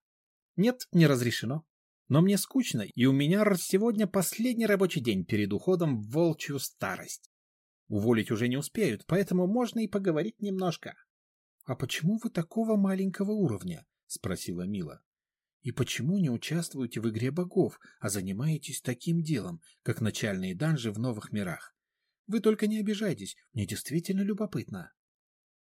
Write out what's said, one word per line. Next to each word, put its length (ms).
"Нет, 360
не 140
разрешено. 600
Но 140
мне 160
скучно, 440
и 240
у 60
меня 300
р-, 160
сегодня 500
последний 580
рабочий 340
день 260
перед 280
уходом 480
в 80
волчью 480
старость. 720
Уволить 440
уже 160
не 100
успеют, 480
поэтому 400
можно 340
и 80
поговорить 540
немножко". 540
"А 100
почему 480
вы 60
такого 480
маленького 540
уровня?" 540
спросила 560
Мила. 380
"И 100
почему 460
не 120
участвуете 680
в 100
игре 220
богов, 480
а 100
занимаетесь 720
таким 400
делом, 400
как 180
начальные 540
данжи 360
в 80
новых 320
мирах? 440
Вы 120
только 280
не 120
обижайтесь, 560
мне 120
действительно 560
любопытно". 720